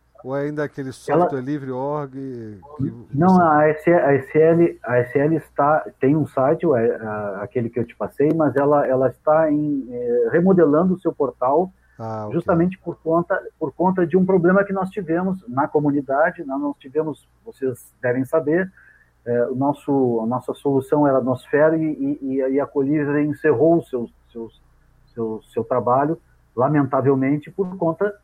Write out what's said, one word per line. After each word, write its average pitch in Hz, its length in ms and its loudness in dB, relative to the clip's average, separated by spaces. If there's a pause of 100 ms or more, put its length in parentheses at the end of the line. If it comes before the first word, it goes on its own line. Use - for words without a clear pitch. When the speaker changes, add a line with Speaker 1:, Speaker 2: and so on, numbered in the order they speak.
(240)
Speaker 1:
Ou 131 120 -6
é 143 60 -2
ainda 151 220 -4
aquele 135 240 -10
Speaker 2:
Ela 143 320 -2
Speaker 1:
software 151 200 0
livre 135 300 -8
org 139 420 -6 (640)
que 131 160 -4 (220)
Speaker 2:
Não, 160 140 2
Speaker 1:
você 185 120 6
Speaker 2:
a 156 180 4
A 156 100 6
S 151 200 0
L, 170 140 6
a 139 60 2
A 139 60 4
S 135 240 0
L, 170 440 4
a 117 100 -6
A 123 60 2
S 123 200 -2
L 156 180 2
está, 147 500 0 (140)
tem 139 160 4
um 143 100 0
site, 156 400 0
o, 147 100 2
é, 117 200 2
a, 104 460 -8
aquele 117 280 -4
que - 80 -6
eu 113 80 -2
te - 100 -20
passei, 139 380 -2
mas 143 220 0
ela, 143 300 2
ela 131 220 2
está 156 420 2
em, 147 400 -2
eh, 120 420 -2
remodelando 175 640 4
o 175 40 -4
seu 165 140 -4
portal, 143 600 -2 (240)
Speaker 1:
Ah, 110 300 -10
ok. 107 80 -8
Speaker 2:
justamente 175 440 0
por - 220 -12
conta, 170 400 -2 (200)
por 139 120 -4
conta 185 320 0
de 160 120 0
um 185 100 4
problema 185 380 4
que 196 80 -6
nós 190 180 -4
tivemos 185 580 -4
na 139 200 -2
comunidade. 147 760 -2
Nós, 135 160 -8
nós 143 180 -6
tivemos, 147 500 -8 (160)
vocês 123 480 -8 (100)
devem 127 220 -2
saber, 160 460 -2 (580)
É, 120 200 0
o 127 60 -6
nosso, 135 680 0
a 113 40 -4
nossa 123 280 -4
solução 143 520 0
era 135 120 2
a - 20 2
Nosfera 143 560 0
e, 160 60 -2
e, 143 400 -4
e, 135 140 -6 (180)
e 139 40 0
a 143 80 0
Colibri 147 600 -2
encerrou 151 500 2
o 160 60 0
seu, 120 260 -8 (240)
seu, 113 160 -12 (640)
seu, 110 300 -8 (100)
seu 113 120 -4
trabalho, 127 540 0 (380)
lamentavelmente, 139 920 0
por 185 260 -6
conta, 190 480 -2